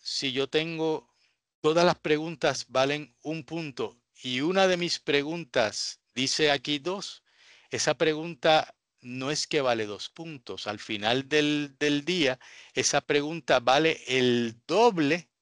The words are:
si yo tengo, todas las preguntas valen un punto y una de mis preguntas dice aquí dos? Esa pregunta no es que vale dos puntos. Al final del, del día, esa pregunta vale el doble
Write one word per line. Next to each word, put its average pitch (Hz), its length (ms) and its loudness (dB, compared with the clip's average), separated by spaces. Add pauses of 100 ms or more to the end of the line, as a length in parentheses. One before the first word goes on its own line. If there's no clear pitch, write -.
si - 320 -6
yo 135 140 -2
tengo, 160 680 -2 (460)
todas 160 240 4
las 170 120 4
preguntas 151 720 -2
valen 135 540 0
un 151 240 -6
punto 143 520 -6 (240)
y 127 200 -4
una 190 260 2
de 185 80 2
mis 175 240 -2
preguntas 143 1000 -2 (120)
dice 135 380 0
aquí 143 280 -2
dos? 175 440 -8 (460)
Esa 151 280 -2
pregunta 156 760 0 (240)
no 131 320 -6
es 151 160 -4
que 151 140 0
vale 117 240 0
dos 104 240 -10
puntos. 147 580 -14
Al 104 120 -6
final 117 500 -2
del, 147 500 0
del 147 260 0
día, 151 340 0 (340)
esa 139 280 0
pregunta 147 580 0
vale 139 480 2
el 120 600 2
doble 175 600 2 (120)